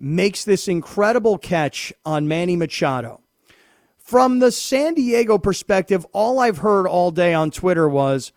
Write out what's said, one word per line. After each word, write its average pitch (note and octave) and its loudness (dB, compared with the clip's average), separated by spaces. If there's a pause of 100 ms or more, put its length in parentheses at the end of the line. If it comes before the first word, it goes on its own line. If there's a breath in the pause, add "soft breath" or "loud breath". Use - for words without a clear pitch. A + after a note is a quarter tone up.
makes F3 -2
this G3+ 0
incredible G#3 0
catch - -4 (120)
on D3+ -2
Manny F3 -2
Machado, C3+ -4 (760 soft breath)
from B3+ 2
the B3 4
San D4 -2
Diego A#3 2
perspective, F#3+ -2
all A#3 0
I've A#3 2
heard G3 2
all F3+ 0
day E3+ 2
on D#3 0
Twitter E3 2
was C3+ 0